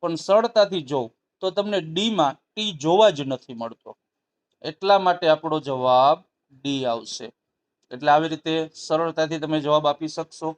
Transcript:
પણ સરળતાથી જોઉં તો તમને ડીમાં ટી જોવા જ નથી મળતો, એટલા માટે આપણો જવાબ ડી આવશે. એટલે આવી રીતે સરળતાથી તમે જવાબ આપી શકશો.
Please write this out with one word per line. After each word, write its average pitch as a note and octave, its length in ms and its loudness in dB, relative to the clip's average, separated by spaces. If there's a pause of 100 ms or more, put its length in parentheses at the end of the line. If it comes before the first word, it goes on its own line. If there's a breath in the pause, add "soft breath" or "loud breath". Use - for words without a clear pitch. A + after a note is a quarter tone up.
પણ E3 140 -4
સરળતાથી G3+ 640 2
જોઉં B2+ 260 -4 (320)
તો F#3 100 -2
તમને G3+ 300 -2
ડીમાં E3 540 -2
ટી - 380 -10
જોવા E3+ 380 4
જ D3 120 -8
નથી C3 300 -8
મળતો, A2+ 380 -14 (720)
એટલા G3 360 2
માટે F3+ 300 0
આપણો D#3 300 2
જવાબ C3 580 4 (340)
ડી C3+ 340 -6
આવશે. A#2 420 -6 (640)
એટલે C3 200 -4
આવી D#3 220 4
રીતે D#3+ 200 -6 (220)
સરળતાથી D#3+ 640 -2
તમે D#3 220 -4
જવાબ D3 240 2
આપી D3 240 -2
શકશો. D#3+ 480 -10